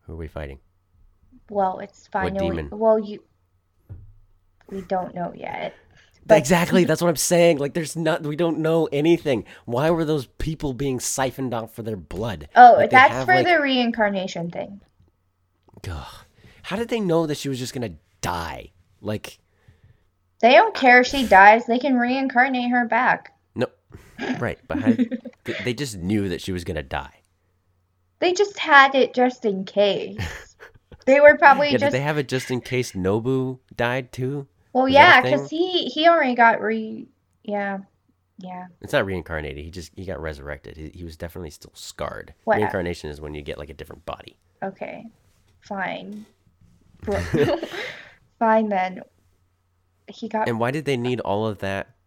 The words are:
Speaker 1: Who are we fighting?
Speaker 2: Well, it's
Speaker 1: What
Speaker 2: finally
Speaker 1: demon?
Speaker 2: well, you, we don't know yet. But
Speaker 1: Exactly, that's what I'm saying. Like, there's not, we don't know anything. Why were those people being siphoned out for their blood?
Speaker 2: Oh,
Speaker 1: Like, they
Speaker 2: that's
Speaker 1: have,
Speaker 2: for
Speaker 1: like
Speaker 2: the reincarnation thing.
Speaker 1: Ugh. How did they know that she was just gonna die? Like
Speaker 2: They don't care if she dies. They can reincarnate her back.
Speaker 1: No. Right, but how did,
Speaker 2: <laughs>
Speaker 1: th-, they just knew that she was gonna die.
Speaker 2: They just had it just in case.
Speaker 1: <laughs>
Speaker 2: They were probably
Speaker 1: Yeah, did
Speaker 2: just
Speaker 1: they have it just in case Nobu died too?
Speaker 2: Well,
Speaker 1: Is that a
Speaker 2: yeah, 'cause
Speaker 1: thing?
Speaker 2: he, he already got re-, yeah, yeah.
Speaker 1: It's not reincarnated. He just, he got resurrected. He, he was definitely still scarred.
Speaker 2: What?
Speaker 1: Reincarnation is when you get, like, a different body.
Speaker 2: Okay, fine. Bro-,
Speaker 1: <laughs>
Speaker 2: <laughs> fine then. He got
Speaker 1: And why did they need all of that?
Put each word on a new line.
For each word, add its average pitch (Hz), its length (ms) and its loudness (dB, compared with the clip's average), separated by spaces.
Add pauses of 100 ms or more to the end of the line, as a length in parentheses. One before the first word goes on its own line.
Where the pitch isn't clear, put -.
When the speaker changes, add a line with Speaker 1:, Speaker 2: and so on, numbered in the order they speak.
Speaker 1:
Who 80 120 -18
are 80 40 -14
we 80 100 -10
fighting? 73 320 -12 (880)
Speaker 2:
Well, 196 300 -4
it's - 320 -18
Speaker 1:
What 190 120 -4
Speaker 2:
finally 190 320 -4
Speaker 1:
demon? 156 160 -8
Speaker 2:
well, 220 260 2
you, 208 240 -8 (1500)
we 196 120 -12
don't 180 320 -6
know 175 220 -8
yet. - 400 -12 (520)
But - 120 8
Speaker 1:
Exactly, 175 460 2
that's 156 180 -2
what 175 60 2
I'm 156 80 -2
saying. 170 420 4
Like, 143 160 -6
there's 160 200 -6
not, 160 280 -2
we 151 120 -6
don't 170 220 -2
know 160 340 0
anything. 147 540 0 (200)
Why 131 260 -2
were 165 140 0
those 147 200 -2 (140)
people 143 340 -6
being 127 260 -4
siphoned 131 540 -4
out 113 220 -8
for 117 80 -12
their 107 140 -6
blood? 87 580 -8
Speaker 2:
Oh, 240 220 12
Speaker 1:
Like, 185 120 2
they 240 60 2
Speaker 2:
that's 262 180 8
Speaker 1:
have, 262 140 -4
Speaker 2:
for 370 80 4
Speaker 1:
like 359 100 2
Speaker 2:
the 339 160 2
reincarnation 214 880 -2
thing. 196 320 -12 (1040)
Speaker 1:
Ugh. 78 200 -12 (560)
How - 140 -8
did 233 120 -6
they 233 100 -2
know 165 280 0
that 147 100 -4
she - 100 -8
was 131 120 -6
just 127 160 -8
gonna 113 180 -6 (280)
die? 82 500 -8 (300)
Like 104 360 -10 (1040)
Speaker 2:
They 240 120 6
don't 403 200 6
care 247 280 6
if 247 60 0
she 269 200 -4
dies. 202 400 8
They 233 100 0
can 262 180 0
reincarnate 247 760 0
her 247 160 0
back. 226 500 -2 (160)
Speaker 1:
No. 120 140 -2 (720)
Right, - 180 -4 (100)
but - 120 -4
how 220 100 -2
did, 233 400 0
Speaker 2:
<laughs> - 160 -20
Speaker 1:
th-, - 140 -8
they 120 160 -4
just 120 220 -8
knew 98 320 -2
that 85 120 -6
she 95 100 -8
was 90 120 -6
gonna 80 180 -6
die. 71 400 -10 (1040)
Speaker 2:
They 359 80 2
just 403 240 -2
had 277 380 6
it 262 180 2
just 247 320 0
in 190 200 -2
case. 202 520 0
Speaker 1:
<laughs> - 380 -10 (500)
Speaker 2:
They 269 140 6
were 294 180 10
probably 285 300 6
Speaker 1:
Yeah, 285 60 0
did 240 80 2
Speaker 2:
just 285 100 0
Speaker 1:
they 127 100 0
have 151 160 -2
it 139 100 -2
just 127 220 -4
in 127 120 -4
case 127 320 -4
Nobu 123 640 -2 (160)
died 120 360 -4
too? 139 360 -8 (260)
Speaker 2:
Well, 262 140 0
Speaker 1:
Is 269 80 2
that 277 40 10 (240)
a 247 40 0
Speaker 2:
yeah, 269 100 2
'cause - 120 -6
Speaker 1:
thing? 311 100 -6
Speaker 2:
he, 359 260 -2
he 302 220 0
already 302 260 4
got 233 300 4
re-, 220 440 -6 (360)
yeah, 202 340 -6 (640)
yeah. 180 260 -14 (160)
Speaker 1:
It's - 100 -12
not 135 140 0
reincarnated. 78 580 -8
He 82 60 -14
just, 85 260 -16
he 95 100 -16
got 87 140 -10
resurrected. 73 580 -12
He, 78 180 -14
he 87 80 -16
was 82 120 -16
definitely 85 360 -14
still - 240 -20
scarred. - 580 -12 (120)
Speaker 2:
What? 214 120 0
Speaker 1:
Reincarnation 87 540 -6
is 73 100 -14
when 76 140 -12
you 73 80 -12
get, 71 160 -12
like, 73 100 -14
a 73 60 -18
different 76 320 -20
body. - 280 -16 (280)
Speaker 2:
Okay, 190 420 -14 (560)
fine. 196 640 -10 (760)
Bro-, - 180 -4 (120)
Speaker 1:
<laughs> 330 260 0 (400)
Speaker 2:
<laughs> - 400 -20
fine 220 300 2
then. 185 320 -4 (1080)
He 220 200 -14
got 214 200 -2
Speaker 1:
And 113 120 -4
why 120 120 0
did 147 140 -6
they 139 120 -2
need 123 220 -4
all 104 260 -4
of 107 140 -6
that? 98 360 -8 (120)